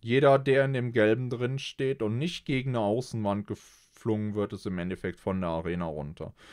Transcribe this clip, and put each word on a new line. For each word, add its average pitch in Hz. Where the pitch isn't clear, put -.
Jeder, 135
der 135
in 135
dem 123
Gelben 117
drin 123
steht 135
und 110
nicht 170
gegen 131
eine 117
Außenwand 104
geflogen -
wird, 101
ist 101
im 95
Endeffekt 90
von 92
der 90
Arena 85
runter. 76